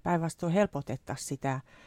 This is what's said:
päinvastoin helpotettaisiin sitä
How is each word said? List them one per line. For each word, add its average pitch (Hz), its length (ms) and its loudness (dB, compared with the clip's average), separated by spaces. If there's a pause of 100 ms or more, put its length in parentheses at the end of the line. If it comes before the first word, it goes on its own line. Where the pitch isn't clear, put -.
päinvastoin 170 500 0
helpotettaisiin 180 760 0
sitä 135 320 -2 (260)